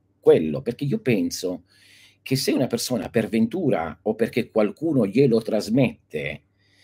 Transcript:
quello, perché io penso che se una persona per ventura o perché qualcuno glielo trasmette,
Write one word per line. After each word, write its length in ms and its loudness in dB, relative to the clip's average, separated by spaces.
quello, 420 4
perché 240 -6
io 140 -2
penso 640 -2
che 160 -2
se 160 -2
una 140 0
persona 420 -4
per 180 0
ventura 760 -2
o 120 -2
perché 340 -2
qualcuno 560 0
glielo 360 2
trasmette, 1000 -4